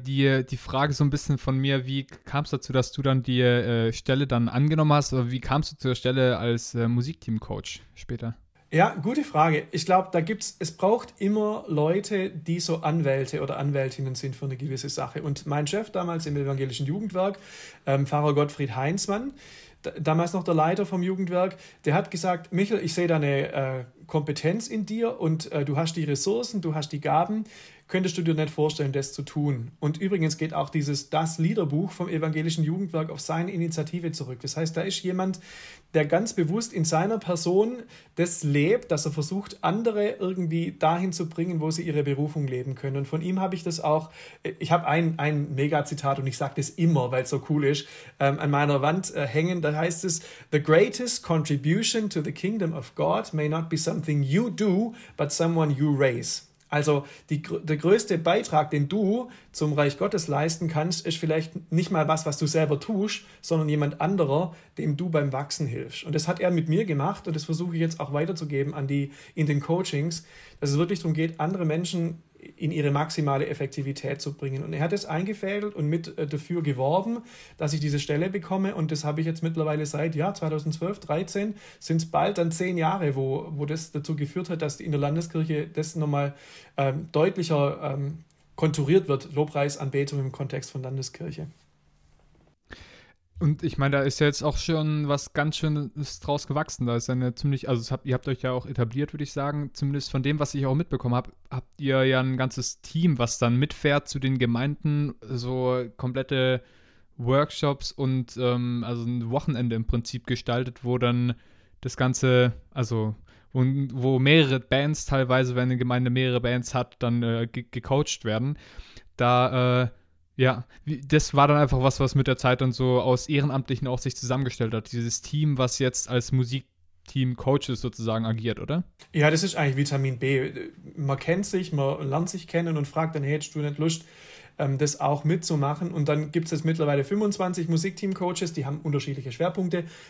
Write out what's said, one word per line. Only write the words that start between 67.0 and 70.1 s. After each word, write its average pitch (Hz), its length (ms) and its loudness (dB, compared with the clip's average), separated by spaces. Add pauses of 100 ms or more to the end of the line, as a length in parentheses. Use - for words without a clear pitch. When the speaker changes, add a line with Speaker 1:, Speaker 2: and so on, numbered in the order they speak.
Speaker 2:
und 156 80 -2
das 147 80 -6
versuche 165 320 -2
ich 160 40 0
jetzt 165 200 0
auch 139 120 -6
weiterzugeben 147 640 -2
an 139 140 -4
die, 139 240 -2 (240)
in 156 100 2
den 147 140 0
Coachings, 165 640 -2 (320)